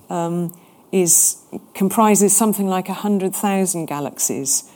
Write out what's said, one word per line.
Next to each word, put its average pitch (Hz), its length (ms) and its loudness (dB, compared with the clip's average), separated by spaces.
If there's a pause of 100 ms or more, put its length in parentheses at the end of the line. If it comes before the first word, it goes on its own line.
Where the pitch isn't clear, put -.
um, 170 480 -4 (360)
is, 180 440 2 (360)
comprises 202 600 4
something 202 320 0
like 185 220 -2
a 190 40 -6
hundred 190 420 -2
thousand 190 500 0
galaxies 139 920 -4